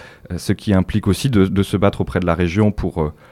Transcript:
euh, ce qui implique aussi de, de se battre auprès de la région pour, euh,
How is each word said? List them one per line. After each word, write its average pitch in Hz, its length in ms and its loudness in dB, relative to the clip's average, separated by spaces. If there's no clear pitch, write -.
euh, 87 80 -8
ce - 140 -2
qui 104 220 -4
implique 95 340 0
aussi 98 220 0
de, 98 160 4
de 95 180 2
se - 120 -2
battre 101 260 0
auprès 92 180 -4
de 87 60 -2
la 85 100 2
région 90 340 2
pour, 90 320 -4
euh, 76 100 -2